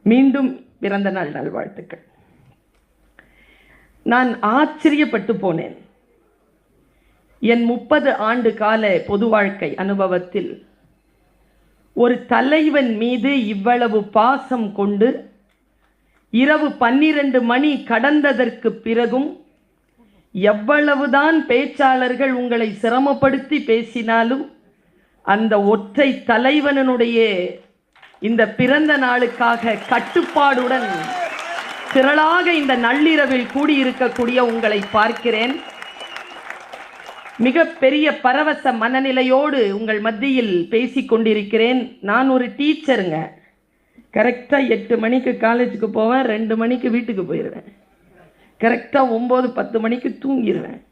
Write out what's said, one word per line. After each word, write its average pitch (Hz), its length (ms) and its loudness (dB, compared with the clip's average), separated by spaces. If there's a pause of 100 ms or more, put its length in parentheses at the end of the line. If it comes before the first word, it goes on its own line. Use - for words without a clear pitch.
மீண்டும் 262 600 2 (200)
பிறந்த 196 240 -2
நாள் 180 220 -6
நல்வாழ்த்துக்கள். - 720 -10 (2000)
நான் 240 400 0
ஆச்சரியப்பட்டு 285 920 0
போனேன். 170 440 -4 (1600)
என் 233 240 2
முப்பது 254 520 0
ஆண்டு 220 380 0
கால 214 540 0
பொது 202 200 0
வாழ்க்கை 196 480 0
அனுபவத்தில் 185 920 -4 (1300)
ஒரு 240 320 0
தலைவன் 269 720 2
மீது 247 500 -2
இவ்வளவு 214 580 0
பாசம் 226 680 0
கொண்டு, 202 560 -2 (1000)
இரவு 285 420 2
பன்னிரண்டு 277 720 2
மணி 262 460 0
கடந்ததற்கு 247 800 0
பிறகும் 233 800 -2 (880)
எவ்வளவுதான் 285 1120 2
பேச்சாளர்கள் 262 840 0
உங்களை 233 500 -2
சிரமப்படுத்தி 269 840 0
பேசினாலும், 226 920 -2 (680)
அந்த 208 400 0
ஒற்றை 226 640 0
தலைவனுடைய 240 1300 0 (680)
இந்த 220 300 0
பிறந்த 285 480 2
நாளுக்காக 240 800 0 (120)
கட்டுப்பாடுடன் 262 960 0 (1080)
திரளாக 311 520 4
இந்த 285 300 2
நள்ளிரவில் 262 720 2 (100)
கூடியிருக்கக்கூடிய 254 840 0
உங்களை 226 420 0 (100)
பார்க்கிறேன். 226 680 0 (1800)
மிகப்பெரிய 294 840 2
பரவச 285 520 0
மனநிலையோடு 254 1000 0
உங்கள் 214 280 -4
மத்தியில் 220 720 -2
பேசிக் 247 380 -2
கொண்டிருக்கிறேன். 220 960 0
நான் 240 280 2
ஒரு 247 180 2
டீச்சருங்க. 214 840 -2 (840)
கரெக்டா 247 560 0
எட்டு 220 280 0
மணிக்கு 247 420 0
காலேஜுக்கு 233 480 0
போவேன், 220 360 0
ரெண்டு 220 340 -2
மணிக்கு 240 320 -2
வீட்டுக்கு 220 320 -2
போயிடுவேன். - 520 -8 (840)
கரெக்டா 240 500 0
ஒன்பது, 247 420 0
பத்து 202 280 -4
மணிக்கு 240 420 -4
தூங்கிடுவேன். 240 600 -4 (100)